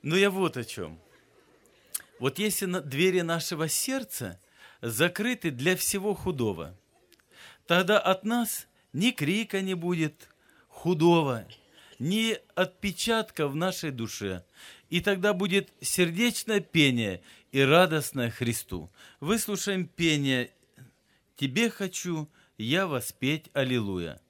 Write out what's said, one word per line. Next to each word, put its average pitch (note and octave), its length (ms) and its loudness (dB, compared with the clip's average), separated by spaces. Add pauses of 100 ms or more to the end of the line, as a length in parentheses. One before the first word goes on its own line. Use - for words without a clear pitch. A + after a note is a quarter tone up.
Но D#3 140 0
я G3 140 4
вот F#3+ 260 0
о B2 60 -6
чём. E2+ 380 -10 (1200)
Вот C3 180 -2
если G3+ 280 -2
на-, F3+ 140 -2
двери E3+ 420 0
нашего E3 440 -2
сердца D3 760 -4 (400)
закрыты E3+ 720 0
для C#3 260 0
всего G3+ 380 -2
худого, G2 600 -4 (920)
тогда F3+ 320 4
от F#3 260 2
нас A#3 440 -2 (240)
ни F#3+ 180 2
крика G3 520 -2
не F#3 120 -2
будет E3 540 -2 (400)
худого, D#3+ 760 4 (540)
ни G#3+ 400 0 (160)
отпечатка G3 920 -2
в C#3 80 -6
нашей F3 340 -2
душе. G#2 540 -6 (460)
И E3+ 100 2
тогда G3 320 2
будет G3 480 0
сердечное G3 800 0
пение A#2+ 600 2 (300)
и C3+ 100 2
радостное C#3 680 4
Христу. A2+ 640 -4 (260)
Выслушаем G3 720 -2
пение C#3 640 0 (840)
«Тебе D3 340 0
хочу F3 600 -6 (300)
я D3+ 280 0
воспеть C#3+ 680 -4
Аллилуйя» G2+ 760 -2